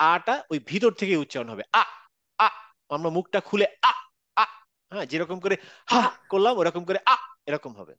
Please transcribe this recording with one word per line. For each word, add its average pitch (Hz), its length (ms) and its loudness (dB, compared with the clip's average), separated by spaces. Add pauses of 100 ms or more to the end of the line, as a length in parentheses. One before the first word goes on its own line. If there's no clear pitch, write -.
আটা 175 300 2 (140)
ওই 156 180 -4
ভিতর 208 260 0
থেকে 196 240 -2
উচ্চারণ 135 320 -6
হবে, 107 240 -12
আ, 220 100 4 (560)
আ, 220 80 4 (440)
আমরা 156 200 -2
মুখটা 180 300 -2
খুলে 202 260 0 (160)
আ, - 80 6 (460)
আ, 220 80 4 (480)
হ্যাঁ, 185 140 -6
যেরকম 160 340 -4
করে 190 160 -2 (320)
হা 247 120 4 (280)
করলাম, 202 280 2
ওরকম 175 280 -2
করে 185 220 -2
আ, 254 80 6 (320)
এরকম 143 280 -6
হবে। 87 240 -20